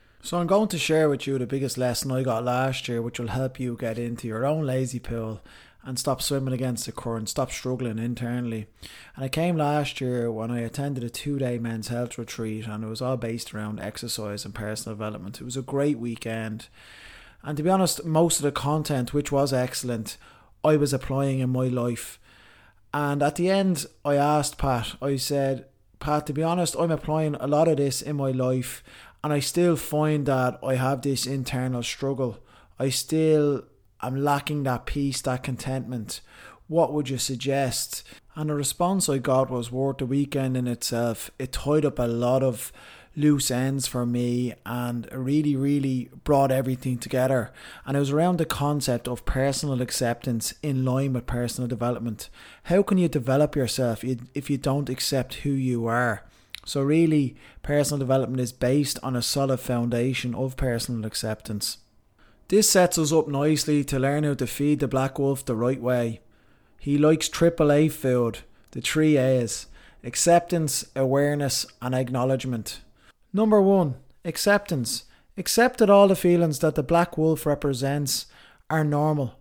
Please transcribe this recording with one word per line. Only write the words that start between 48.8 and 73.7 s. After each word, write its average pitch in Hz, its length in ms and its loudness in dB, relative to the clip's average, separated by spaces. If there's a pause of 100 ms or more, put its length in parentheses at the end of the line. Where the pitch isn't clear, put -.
of 123 200 -4
personal 135 560 0
acceptance 120 800 -2
in 135 200 0
line 131 300 0
with 123 140 -2
personal 120 420 -2
development. 117 640 -4 (340)
How 190 180 4
can 196 140 2
you 175 120 4
develop 139 460 2
yourself 120 480 0
i-, 127 140 -2 (160)
if 143 160 -6
you 143 80 0
don't 139 320 -2
accept 131 460 -2 (100)
who 143 60 0
you 127 360 0
are? 117 380 0 (400)
So - 160 -2
really, 151 560 4 (260)
personal 147 360 2
development 131 420 2
is 120 100 -2
based 135 520 0
on 131 120 -4
a 120 60 0
solid 135 400 0
foundation 120 760 0
of 131 220 -4
personal 117 480 -2
acceptance. 107 720 -6 (720)
This 202 200 6
sets 180 300 6
us 156 140 2
up 156 160 4
nicely 147 560 2
to 135 140 -2
learn 143 260 2
how 147 100 0
to 127 120 -2
feed 147 340 0
the 135 80 0
black 131 300 0
wolf 139 260 0
the 127 100 -2
right 120 260 0
way. 117 400 0 (580)
He 143 200 0
likes 156 300 4
triple 165 440 4
A 151 160 6
food, 123 520 0 (320)
the 123 80 -8
three 156 360 4
A's: 127 500 2 (380)
acceptance, 170 800 2 (100)
awareness, 139 720 2 (140)
and 127 140 -2
acknowledgement. 127 880 -2 (500)
Number 214 300 4
one, 190 320 4 (300)